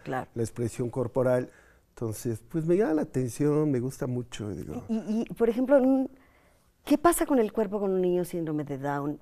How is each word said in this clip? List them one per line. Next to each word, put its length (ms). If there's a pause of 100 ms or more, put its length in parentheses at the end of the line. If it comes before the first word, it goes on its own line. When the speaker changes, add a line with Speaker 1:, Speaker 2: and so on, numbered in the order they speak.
Speaker 1:
claro. 320
Speaker 2:
La 80
expresión 480
corporal. 600 (400)
Entonces, 600
pues 160
me 100
llama 160
la 100
atención, 680
me 100
gusta 260
mucho, 440
digo. 360
Speaker 1:
Y, 100
y, 340
y, 40
por 140
ejemplo, 320
un, 300 (720)
¿qué 140
pasa 260
con 140
el 160
cuerpo 260
con 100
un 120
niño 240
síndrome 380
de 120
Down? 460